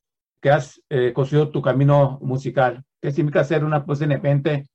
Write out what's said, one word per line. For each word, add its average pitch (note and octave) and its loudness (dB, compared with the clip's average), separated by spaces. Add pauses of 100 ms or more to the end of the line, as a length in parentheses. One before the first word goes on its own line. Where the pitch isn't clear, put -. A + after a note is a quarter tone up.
(420)
que C#3 2
has, C#3+ 0
eh, B2 0
construido D3 0
tu C#3+ -4
camino C#3 2
musical? B2+ -2 (160)
¿Qué D3+ -6
significa D3 0
ser D3 -2
una D3+ 0
voz C#3+ -6
independiente C#3+ -2